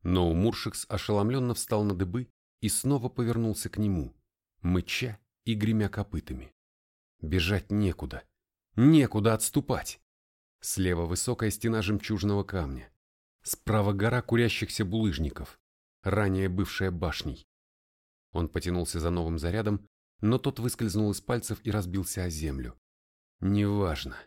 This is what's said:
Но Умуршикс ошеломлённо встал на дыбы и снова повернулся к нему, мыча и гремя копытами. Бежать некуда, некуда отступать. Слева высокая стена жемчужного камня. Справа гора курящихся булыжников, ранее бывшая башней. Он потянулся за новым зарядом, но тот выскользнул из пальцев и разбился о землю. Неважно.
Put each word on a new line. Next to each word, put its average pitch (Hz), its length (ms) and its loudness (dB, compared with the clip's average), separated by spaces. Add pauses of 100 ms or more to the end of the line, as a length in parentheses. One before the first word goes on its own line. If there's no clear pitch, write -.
Но 90 260 4
Умуршикс 101 580 0
ошеломлённо 113 640 0
встал - 280 0
на 101 120 2
дыбы 95 360 -4 (300)
и 110 80 -2
снова 127 400 0
повернулся 113 600 -2
к - 100 -6
нему, 92 360 0 (460)
мыча 92 580 0 (260)
и 113 100 0
гремя 107 340 2
копытами. - 680 -6 (680)
Бежать 90 520 0
некуда, 95 500 0 (540)
некуда 113 580 6
отступать. - 680 -2 (600)
Слева 87 460 0
высокая 107 440 0
стена 113 320 0
жемчужного 101 640 0
камня. 73 480 -6 (500)
Справа 104 500 0
гора 117 300 2
курящихся - 640 0
булыжников, 85 760 -2 (420)
ранее 95 460 2
бывшая 92 420 -2
башней. 80 580 -6 (840)
Он 85 160 0
потянулся 87 520 -2
за 85 100 0
новым 82 280 0
зарядом, 104 500 -2 (320)
но 113 180 2
тот 139 200 -4
выскользнул 107 520 0
из 98 100 -4
пальцев 117 440 -4
и 113 60 -2
разбился 95 540 -2
о 87 60 -2
землю. 71 480 -6 (640)
Неважно. 101 760 0 (100)